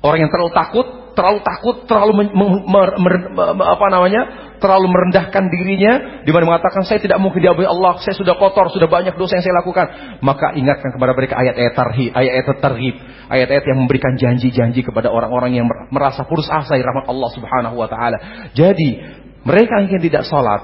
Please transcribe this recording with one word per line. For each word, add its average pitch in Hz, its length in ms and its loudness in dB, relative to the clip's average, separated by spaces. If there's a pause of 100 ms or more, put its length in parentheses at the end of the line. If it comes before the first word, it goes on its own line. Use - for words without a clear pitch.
Orang 156 240 2
yang 151 80 0
terlalu 170 160 0
takut, 214 360 0 (280)
terlalu 202 320 2
takut, 240 300 -2 (100)
terlalu 202 260 4 (140)
men-, 202 80 -6
men-, 196 320 2
mer-, 190 320 4
mer-, 180 260 2 (300)
apa 180 320 2
namanya? 190 360 2 (360)
Terlalu 190 320 2
merendahkan 185 580 2
dirinya, 196 800 0
di 147 80 0
mana 170 160 4
mengatakan, 175 340 0
"Saya - 140 0
tidak 190 240 0
mungkin 185 240 0
diampuni 180 240 2
Allah, 180 320 0
saya 196 160 -4
sudah 180 180 2
kotor, 190 380 2
sudah 165 160 2
banyak 202 240 0
dosa 185 240 -2
yang 175 80 -2
saya 180 160 0
lakukan." 175 240 0 (340)
Maka 143 380 0
ingatkan 135 320 0
kepada 127 240 0
mereka 131 240 -2
ayat-ayat 123 340 0
tarhib, 120 400 -2
ayat-ayat 131 480 0
tarhib, 123 340 -2 (360)
ayat-ayat 131 400 0
yang 131 160 2
memberikan 131 320 0
janji-janji 123 640 0
kepada 110 260 -4
orang-orang 120 460 -2
yang 120 160 0
mer-, - 240 -8
merasa 139 320 -2
putus 156 240 -4
asa 151 240 -2
dari 127 80 0
rahmat 131 240 -4
Allah 127 240 -4
Subhanahu 120 480 -4
wa 110 100 -4
taala. 117 300 -4 (340)
Jadi, 160 380 2 (560)
mereka 208 400 2
yang 185 160 -2
tidak 160 240 0
salat 117 380 0